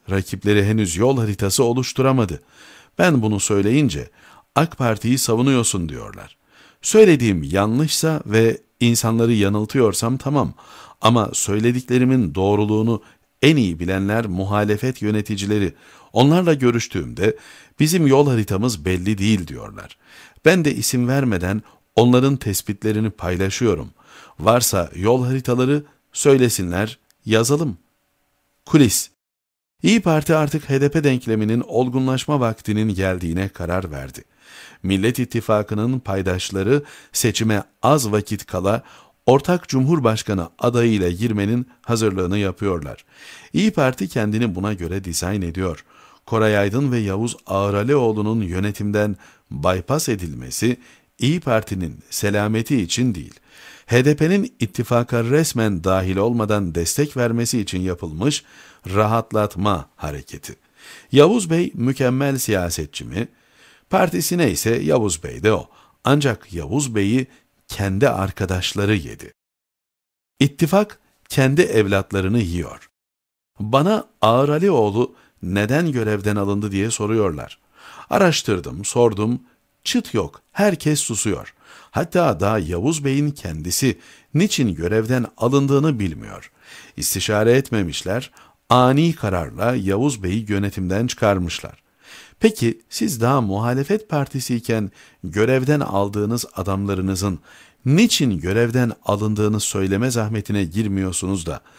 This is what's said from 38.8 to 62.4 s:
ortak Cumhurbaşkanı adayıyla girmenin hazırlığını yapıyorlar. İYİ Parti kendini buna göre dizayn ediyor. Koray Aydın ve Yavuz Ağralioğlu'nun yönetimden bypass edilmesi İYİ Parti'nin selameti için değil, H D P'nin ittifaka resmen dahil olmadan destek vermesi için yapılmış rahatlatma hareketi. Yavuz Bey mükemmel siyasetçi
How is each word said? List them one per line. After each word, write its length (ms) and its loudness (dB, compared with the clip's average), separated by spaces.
ortak 420 2
Cumhurbaşkanı 800 0
adayıyla 520 2
girmenin 560 -2
hazırlığını 560 0
yapıyorlar. 640 -4
İYİ 180 2
Parti 380 -2
kendini 460 -2
buna 180 -4
göre 320 -6
dizayn 380 -4
ediyor. 420 -6
Koray 320 2
Aydın 340 0
ve 60 0
Yavuz 380 -4
Ağralioğlu'nun 920 0
yönetimden 760 -2
bypass 580 -2
edilmesi 680 -4
İYİ 220 0
Parti'nin 580 -4
selameti 720 0
için 320 -2
değil, 200 -12
H 180 4
D 120 4
P'nin 440 0
ittifaka 640 -2
resmen 600 0
dahil 320 0
olmadan 580 0
destek 420 -2
vermesi 440 -2
için 200 -6
yapılmış 640 -4
rahatlatma 1000 0
hareketi. 600 -12
Yavuz 380 6
Bey 240 0
mükemmel 640 -2
siyasetçi 640 -4